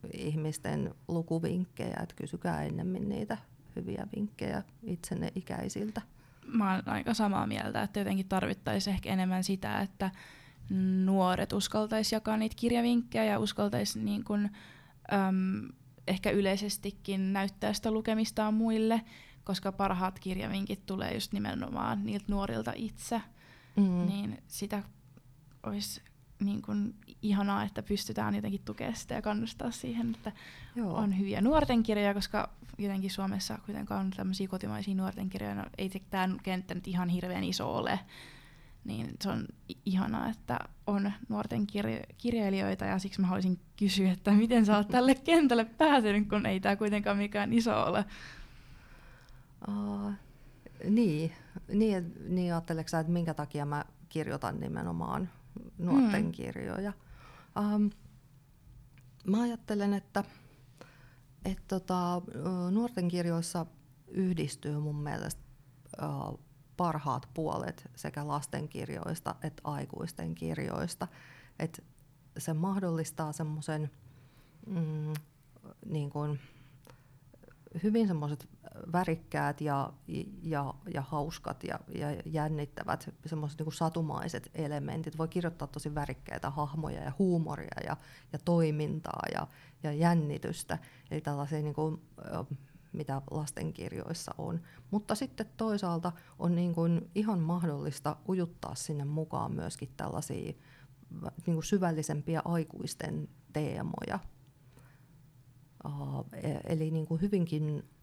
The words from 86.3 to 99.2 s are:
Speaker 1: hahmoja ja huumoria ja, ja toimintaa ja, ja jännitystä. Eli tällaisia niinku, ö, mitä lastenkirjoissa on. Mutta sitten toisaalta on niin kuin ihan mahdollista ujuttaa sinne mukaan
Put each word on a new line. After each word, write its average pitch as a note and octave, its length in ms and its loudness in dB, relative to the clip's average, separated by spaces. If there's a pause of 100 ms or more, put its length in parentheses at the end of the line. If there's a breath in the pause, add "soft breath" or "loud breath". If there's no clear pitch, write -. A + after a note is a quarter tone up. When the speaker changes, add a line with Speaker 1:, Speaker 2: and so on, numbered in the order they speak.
Speaker 1:
hahmoja D3 540 -4
ja D3+ 160 -4
huumoria E3 640 2
ja, - 120 -2 (360 loud breath)
ja C#3 120 -4
toimintaa D#3 760 2 (120)
ja, - 140 -2 (360 loud breath)
ja D3+ 100 -2
jännitystä. D#3 840 2 (340 loud breath)
Eli D3+ 100 -2
tällaisia D3 400 -2
niinku, D#3 400 -2 (180)
ö, - 240 -6 (500 loud breath)
mitä C#3 280 -4 (100)
lastenkirjoissa - 1080 -6
on. E3 240 -4 (300 loud breath)
Mutta G#3 240 0
sitten A3 420 -6
toisaalta F3+ 540 0 (280 loud breath)
on E3+ 160 2
niin F3 180 2
kuin E3 420 2
ihan G#3+ 240 2
mahdollista D#3 760 -2 (140)
ujuttaa F3 460 -2
sinne C#3+ 300 -4
mukaan D#3 460 -2